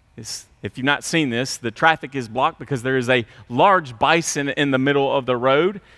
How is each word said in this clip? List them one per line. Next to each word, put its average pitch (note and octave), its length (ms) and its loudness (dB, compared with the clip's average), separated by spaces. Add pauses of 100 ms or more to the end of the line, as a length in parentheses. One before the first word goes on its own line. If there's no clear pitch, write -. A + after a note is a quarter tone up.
(160)
is, - 300 -14 (180)
if G#2 140 -8
you've C3 80 -6
not C#3 180 0
seen D#3 280 0
this, B2 260 -4
the A#2 120 -6
traffic D#3 460 -2
is B2 140 -6
blocked C3 300 -4
because B2+ 220 -6
there C3 140 0
is B2 140 -2
a B2+ 160 2 (240)
large D3 500 2
bison D3+ 480 0
in C#3+ 240 0
the C3+ 80 2
middle C#3 340 2
of C3+ 120 0
the B2+ 100 0
road. C#3+ 460 2 (160)